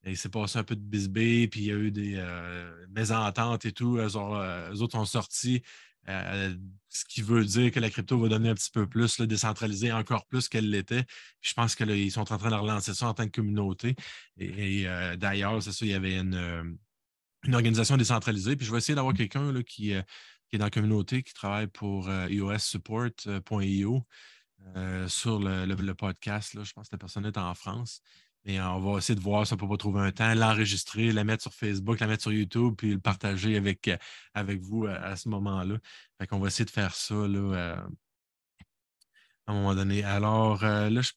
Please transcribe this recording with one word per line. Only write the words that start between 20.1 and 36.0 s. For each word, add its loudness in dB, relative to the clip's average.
qui -2
est 0
dans 2
la 2
communauté, 2
qui -14
travaille -4
pour, -4
euh, -2
E 0
O 0
S -2
support -4
point 0
I 2
O, 0
euh, -4
sur -2
le, 0
le, 0
le -2
podcast, -4
là. -10
Je -12
pense -18
que -12
la -8
personne -8
est -4
en -2
France. -8
Mais, -2
euh, 0
on -2
va 0
essayer 2
de -2
voir 4
si 0
on -2
peut -4
pas 0
trouver 0
un 2
temps, 4
l'enregistrer, 2
la 2
mettre 2
sur -10
Facebook, 0
la 2
mettre 0
sur 0
YouTube, 2
puis 0
le 0
partager 2
avec, 0
euh, 2
avec -2
vous, -2
euh, -2
à -6
ce -6
moment-là. -2